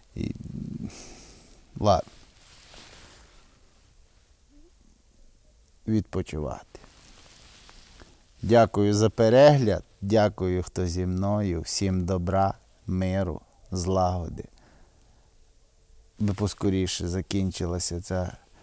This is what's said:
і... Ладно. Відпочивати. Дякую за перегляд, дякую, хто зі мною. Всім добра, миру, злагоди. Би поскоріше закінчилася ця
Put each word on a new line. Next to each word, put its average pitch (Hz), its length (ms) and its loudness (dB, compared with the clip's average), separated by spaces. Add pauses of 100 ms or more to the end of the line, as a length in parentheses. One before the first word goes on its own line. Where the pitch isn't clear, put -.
(160)
і... - 160 -6 (1500)
Ладно. 98 320 2 (3750)
Відпочивати. 92 920 -4 (1600)
Дякую 104 520 4
за 107 160 4
перегляд, 120 720 6 (180)
дякую, 98 640 0
хто - 240 -4
зі 87 180 -4
мною. 95 560 -2
Всім 92 440 -2
добра, 95 480 0 (340)
миру, 92 540 -2 (300)
злагоди. 92 720 -2 (1800)
Би 101 120 0
поскоріше 95 760 -2
закінчилася 90 920 -4
ця 92 360 -6 (260)